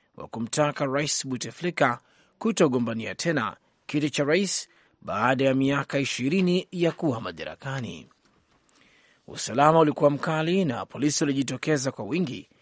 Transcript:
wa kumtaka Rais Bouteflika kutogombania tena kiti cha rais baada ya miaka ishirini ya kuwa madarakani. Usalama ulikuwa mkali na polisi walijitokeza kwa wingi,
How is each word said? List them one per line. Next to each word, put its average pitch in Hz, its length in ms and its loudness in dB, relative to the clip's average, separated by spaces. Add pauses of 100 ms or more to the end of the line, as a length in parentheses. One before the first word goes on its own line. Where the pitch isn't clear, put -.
(180)
wa - 100 -12
kumtaka 143 580 -2
Rais 135 420 -2
Bouteflika 127 720 -2 (400)
kutogombania 117 760 2
tena 135 400 -2 (300)
kiti 147 240 0
cha 147 140 0
rais 180 460 0 (320)
baada 123 440 2
ya 135 80 4
miaka 139 460 0
ishirini 180 720 0
ya 170 200 0
kuwa - 300 -2
madarakani. 92 880 -8 (1200)
Usalama 147 500 2
ulikuwa 151 300 4
mkali 160 560 0
na 117 200 -4
polisi 139 380 -2
walijitokeza 139 680 0
kwa 110 140 -8
wingi, 131 440 -4 (120)